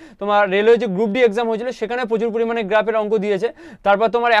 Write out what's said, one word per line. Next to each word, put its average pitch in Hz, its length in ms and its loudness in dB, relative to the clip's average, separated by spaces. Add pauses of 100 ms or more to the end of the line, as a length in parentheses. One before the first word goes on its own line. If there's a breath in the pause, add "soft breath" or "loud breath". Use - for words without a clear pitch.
(180 loud breath)
তোমার 208 320 2
রেলওয়ে 214 320 4
যে 247 40 -2
গ্রুপ 202 280 -2
ডি 262 140 0
এক্সাম 226 220 -4
হয়েছিল, 226 180 -6 (120)
সেখানে 240 300 -4
প্রচুর 226 240 -2
পরিমাণে 226 360 -2
গ্রাফের 214 260 2
অঙ্ক 214 160 -2 (120)
দিয়েছে। 208 240 -2 (380 loud breath)
তারপর 202 220 4
তোমার 233 320 0